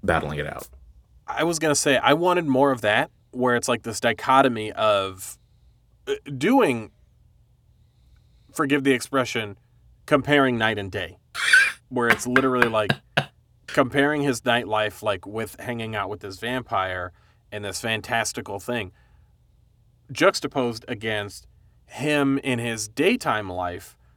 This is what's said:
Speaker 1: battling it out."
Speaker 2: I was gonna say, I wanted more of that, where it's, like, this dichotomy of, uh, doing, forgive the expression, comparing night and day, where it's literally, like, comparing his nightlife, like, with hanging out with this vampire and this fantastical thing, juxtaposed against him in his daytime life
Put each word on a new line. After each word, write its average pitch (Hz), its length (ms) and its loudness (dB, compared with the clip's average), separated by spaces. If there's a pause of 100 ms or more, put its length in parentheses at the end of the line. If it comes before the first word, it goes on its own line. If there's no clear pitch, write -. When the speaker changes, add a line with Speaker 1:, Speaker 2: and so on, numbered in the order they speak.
Speaker 1:
battling 76 360 -2
it 73 80 -4
out." - 200 -12 (600)
Speaker 2:
I - 160 -4
was 165 160 -2
gonna 151 160 2
say, 139 220 2
I 131 160 6
wanted 175 320 2
more 135 260 4
of 120 100 -4
that, 110 280 2 (220)
where 123 240 0
it's, 117 120 -2
like, 120 160 0
this 110 160 -8
dichotomy 120 760 2
of, 98 640 0 (680)
uh, 139 60 -2 (240)
doing, 151 540 2 (1600)
forgive 143 300 0
the 139 100 4
expression, 117 640 -2 (480)
comparing 139 520 4
night 110 200 0
and 98 140 -8
day, 92 260 -8 (720)
where 120 200 0
it's 113 180 0
literally, 127 420 4
like, 107 220 0 (760)
comparing 143 540 2
his 131 200 -2
nightlife, 107 600 -2
like, 101 240 -4
with 104 340 -8
hanging 113 360 -8
out 98 140 -4
with 101 100 -8
this 98 200 -12
vampire 95 720 -4 (400)
and 104 120 -10
this 98 160 -6
fantastical 110 800 -4
thing, 110 320 -6 (1200)
juxtaposed 131 800 0
against 107 580 -6 (380)
him 143 540 0
in 127 200 -2
his 113 300 -6
daytime 135 600 0
life 90 460 -8 (220)